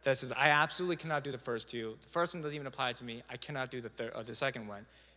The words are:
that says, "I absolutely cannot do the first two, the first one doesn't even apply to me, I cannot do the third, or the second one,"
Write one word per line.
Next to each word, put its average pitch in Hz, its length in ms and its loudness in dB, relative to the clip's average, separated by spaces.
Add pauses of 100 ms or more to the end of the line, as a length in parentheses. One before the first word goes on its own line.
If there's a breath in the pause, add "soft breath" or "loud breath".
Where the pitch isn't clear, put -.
that 135 140 6
says, 127 160 2
"I 135 160 6
absolutely 156 480 4
cannot 151 260 -2
do 139 80 -4
the 123 80 -6
first 117 280 -2
two, 110 340 -6
the - 80 -18
first 170 260 0
one 165 80 -6
doesn't 151 120 -4
even 143 120 -6
apply 127 260 0
to 123 100 -8
me, 120 240 -8
I 123 100 -8
cannot 131 340 -4
do 127 100 -6
the 117 80 -8
third, 113 240 -4
or 113 80 -6
the 113 140 -6
second 123 320 0
one," 101 180 -10 (320 soft breath)